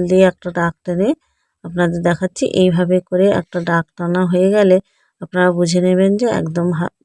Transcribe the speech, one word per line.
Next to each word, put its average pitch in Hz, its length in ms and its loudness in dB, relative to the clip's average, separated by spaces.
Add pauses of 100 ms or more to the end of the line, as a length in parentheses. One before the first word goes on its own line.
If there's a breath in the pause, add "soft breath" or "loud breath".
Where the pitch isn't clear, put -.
দিয়ে 185 200 4
একটা 180 240 -4
দাগ 170 300 -2
টেনে 180 280 -2 (540)
আপনাদের 175 380 -2
দেখাচ্ছি। 175 420 -2 (100)
এইভাবে 180 480 2
করে 185 300 0
একটা 180 300 -4
দাগ 170 320 -2
টানা 175 320 -2
হয়ে 180 240 0
গেলে 196 280 4 (440)
আপনারা 180 300 0
বুঝে 175 300 0
নেবেন 185 360 2
যে 240 140 -2
একদম 170 400 -4
হা-, 165 220 -4 (120)